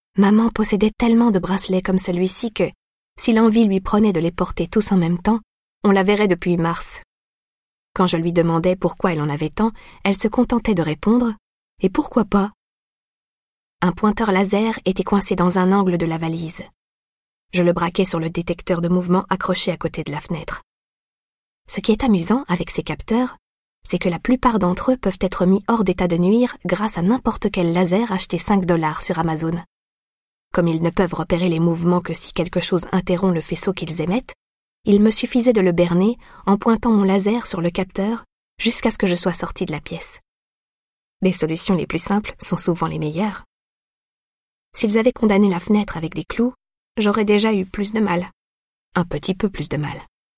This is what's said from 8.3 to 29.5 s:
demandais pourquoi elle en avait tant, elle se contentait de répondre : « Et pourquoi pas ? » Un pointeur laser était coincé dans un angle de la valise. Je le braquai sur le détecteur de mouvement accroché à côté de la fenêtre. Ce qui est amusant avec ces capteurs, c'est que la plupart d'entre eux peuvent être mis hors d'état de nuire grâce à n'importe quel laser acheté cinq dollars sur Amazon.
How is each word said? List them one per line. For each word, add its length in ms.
demandais 420
pourquoi 380
elle 80
en 80
avait 220
tant, 200
elle 140
se 100
contentait 460
de 80
répondre : « 540
Et 100
pourquoi 340
pas ? » 260
Un 100
pointeur 400
laser 540
était 180
coincé 320
dans 240
un 120
angle 280
de 80
la 100
valise. 460
Je 80
le 100
braquai 320
sur 160
le 120
détecteur 500
de 80
mouvement 400
accroché 420
à 60
côté 260
de 80
la 80
fenêtre. 440
Ce 140
qui 100
est 120
amusant 440
avec 240
ces 120
capteurs, 540
c'est 120
que 100
la 80
plupart 400
d'entre 360
eux 40
peuvent 240
être 240
mis 220
hors 160
d'état 240
de 100
nuire 480
grâce 320
à 60
n'importe 480
quel 220
laser 380
acheté 280
cinq 260
dollars 380
sur 160
Amazon. 440